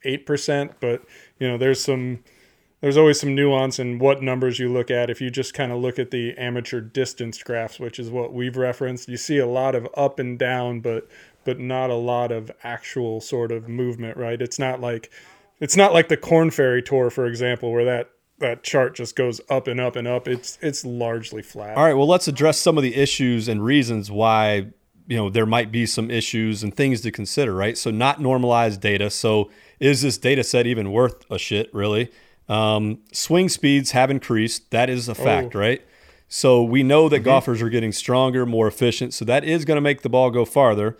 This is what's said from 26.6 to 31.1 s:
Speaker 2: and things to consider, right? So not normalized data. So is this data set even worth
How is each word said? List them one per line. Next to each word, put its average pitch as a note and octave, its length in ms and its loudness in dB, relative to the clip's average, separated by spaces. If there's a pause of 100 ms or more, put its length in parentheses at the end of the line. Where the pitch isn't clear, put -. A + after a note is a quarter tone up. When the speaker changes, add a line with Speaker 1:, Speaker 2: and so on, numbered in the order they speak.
Speaker 2:
and G#2 140 -6
things C3+ 240 0
to A2+ 100 -6
consider, A2 440 -2
right? G2+ 240 -2
So - 120 -4
not B2+ 300 0
normalized A#2+ 600 2
data. G2+ 260 0
So G#2+ 420 0 (300)
is C3 220 4
this C3+ 160 -2
data C3 260 2
set A#2+ 220 2
even A2 260 -2
worth A#2+ 380 0